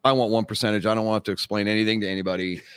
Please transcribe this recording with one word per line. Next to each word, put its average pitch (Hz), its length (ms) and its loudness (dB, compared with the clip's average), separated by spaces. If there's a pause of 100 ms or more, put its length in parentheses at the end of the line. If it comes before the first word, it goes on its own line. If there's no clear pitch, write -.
I 135 80 6
want 123 200 2
one 113 140 2
percentage. 107 400 -2
I 110 100 2
don't 110 100 0
want 110 200 0
to 104 60 -2
explain 104 360 -2
anything 107 340 2
to 98 80 -4
anybody. 92 520 -4 (160)